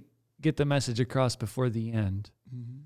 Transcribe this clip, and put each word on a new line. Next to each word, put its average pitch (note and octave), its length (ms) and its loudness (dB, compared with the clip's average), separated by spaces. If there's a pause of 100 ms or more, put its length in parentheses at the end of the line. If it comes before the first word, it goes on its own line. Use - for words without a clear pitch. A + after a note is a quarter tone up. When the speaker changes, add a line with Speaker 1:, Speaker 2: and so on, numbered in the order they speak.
(400)
Speaker 1:
get D#3 160 2
the D3 80 2
message C3 360 2
across B2+ 360 2
before B2 340 -2
the A2+ 220 -2
end. G2+ 380 0 (240)
Speaker 2:
Mm-hmm. B2 320 -12